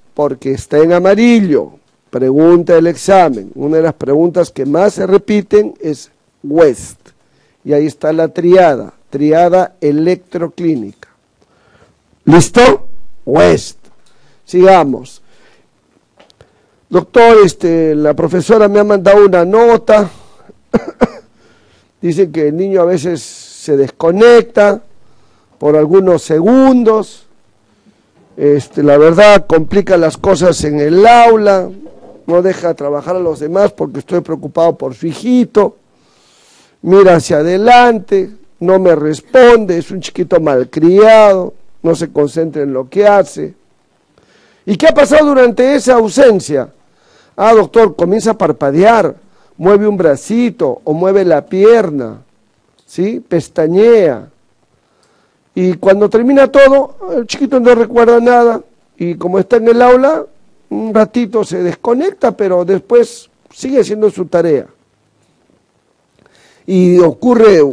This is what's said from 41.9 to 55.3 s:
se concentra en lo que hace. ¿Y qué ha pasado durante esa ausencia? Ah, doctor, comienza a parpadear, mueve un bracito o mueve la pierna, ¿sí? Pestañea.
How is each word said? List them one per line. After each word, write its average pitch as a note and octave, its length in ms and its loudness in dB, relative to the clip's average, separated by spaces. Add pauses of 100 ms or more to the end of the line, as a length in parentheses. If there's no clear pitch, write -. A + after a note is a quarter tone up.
se D#3 160 -10
concentra D3 520 -6
en C#3+ 100 -6
lo B2+ 160 -8
que G3+ 180 -2
hace. F#3 480 -2 (1120)
¿Y G3+ 100 -4
qué D#4 120 2
ha D#4+ 60 2
pasado D4 320 2
durante B3+ 500 0
esa B3+ 180 0
ausencia? G#3+ 800 -2 (640)
Ah, A3 160 0
doctor, A3 420 2
comienza G3+ 380 -2
a A3 60 -6
parpadear, E3 760 0 (420)
mueve G3+ 300 0
un G#3 100 -2
bracito E3 880 -4
o D#3 80 -6
mueve F#3 320 0
la D#3 220 -2
pierna, F3 760 0 (640)
¿sí? A3 340 -8
Pestañea. F3 1080 -2 (1300)